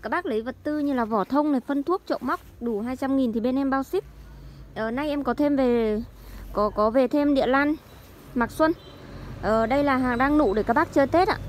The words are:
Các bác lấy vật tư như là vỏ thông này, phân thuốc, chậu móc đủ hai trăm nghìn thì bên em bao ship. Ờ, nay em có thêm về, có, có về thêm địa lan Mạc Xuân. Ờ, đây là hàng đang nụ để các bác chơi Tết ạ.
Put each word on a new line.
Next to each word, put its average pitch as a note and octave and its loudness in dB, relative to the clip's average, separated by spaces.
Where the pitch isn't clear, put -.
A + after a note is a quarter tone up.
Các G#3+ -8
bác E4+ -2
lấy A3+ -2
vật B3+ -8
tư D4+ -2
như C#4+ 0
là A#3+ 0
vỏ G#3+ 0
thông D4 2
này, C4 2
phân C#4+ -4
thuốc, F#4 -2
chậu D#4 -4
móc D4 -4
đủ A3+ -4
hai B3 -6
trăm C4+ -2
nghìn B3 0
thì A3+ -2
bên B3+ -2
em C#4 0
bao C4+ 0
ship. F#4 -4
Ờ, A3 -4
nay C#4+ -4
em C#4+ -4
có B3 0
thêm C#4+ 2
về, A#3 2
có, G#3 2
có G#3+ 2
về B3 4
thêm D4 2
địa C4 2
lan C#4+ 2
Mạc A#3+ -2
Xuân. D#4+ 2
Ờ, A3 2
đây C#4 2
là C4+ 2
hàng B3+ 0
đang C#4+ 2
nụ A#3+ 4
để G#3 0
các A#3 0
bác D4+ 2
chơi C#4 4
Tết F4+ 4
ạ. G#4+ -2